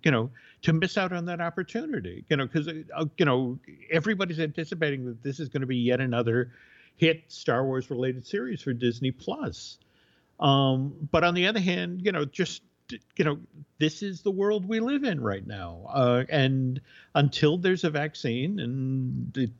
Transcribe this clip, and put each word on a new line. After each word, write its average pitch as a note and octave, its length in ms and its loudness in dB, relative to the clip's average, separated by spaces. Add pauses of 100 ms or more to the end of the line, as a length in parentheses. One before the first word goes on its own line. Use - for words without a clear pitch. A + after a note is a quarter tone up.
you E3 60 4
know, B2 220 2 (320)
to E3 100 4
miss F3+ 240 0
out F#3 160 0
on E3+ 120 -4
that F3 140 -4
opportunity, E3+ 920 -6
you D3+ 80 4
know, C3+ 100 0
'cause, D3+ 200 -2
uh, D#3 380 -6 (120)
you F3 80 4
know, B2+ 340 2 (320)
everybody's F3 480 0
anticipating D#3 640 -2
that A#2 160 -8
this C#3 180 -6
is D3+ 80 -6
gonna C3+ 200 -2
be B2+ 100 0
yet B2 240 2
another A#2+ 500 2 (440)
hit D#3+ 320 4
Star - 360 0
Wars C3 280 -2
related B2+ 340 -2
series A3 360 -4
for C3+ 120 -2
Disney A#2+ 380 0
Plus. - 680 -8 (600)
Um, C#3 540 4 (180)
but E3 120 4
on F3 120 4
the F3+ 100 2
other A3 140 2
hand, F3+ 440 -2
you G3+ 80 2
know, D3+ 140 0
just, - 380 -4 (540)
you E3 80 4
know, C#3+ 140 0 (400)
this D3+ 240 0
is F#3+ 180 -8
the G3+ 100 0
world G3 360 0
we A3 120 0
live C4+ 240 -2
in F#3+ 160 0
right G2 260 -4
now. F2+ 440 -10
Uh, B2 400 4
and C3+ 500 2 (360)
until D3 420 4
there's F#3 260 2
a E3+ 60 2
vaccine, D3+ 720 -2
and C3 760 -4
it B2+ 240 0